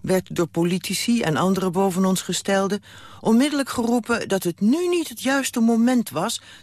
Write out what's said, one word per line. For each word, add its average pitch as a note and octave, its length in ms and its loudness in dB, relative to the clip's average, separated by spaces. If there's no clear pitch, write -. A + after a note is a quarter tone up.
werd F#3 360 -2
door F3 100 2
politici F#3 760 -2
en D#3 140 0
andere F#3 340 0
boven F#3+ 340 0
ons F#3+ 180 0
gestelden... G3 600 -2
onmiddellijk C4+ 480 2
geroepen A#3 600 -2
dat F#3+ 140 0
het E3+ 180 -4
nu D4+ 280 2
niet F4 200 0
het A3+ 140 -12
juiste C4 380 0
moment A#3 500 2
was... F3+ 300 -4